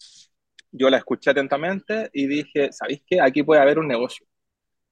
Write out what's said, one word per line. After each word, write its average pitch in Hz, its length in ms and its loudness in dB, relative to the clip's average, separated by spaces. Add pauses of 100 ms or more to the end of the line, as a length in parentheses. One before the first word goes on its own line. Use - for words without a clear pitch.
(720)
yo 131 180 2
la 131 80 4
escuché - 320 -4
atentamente 160 800 -4
y 139 160 -4
dije, 143 440 -4
"¿Sabéis 127 340 -10
qué? 180 140 0
Aquí 165 240 2
puede 151 180 4
haber 147 160 4
un 156 100 -4
negocio. 123 380 -6 (640)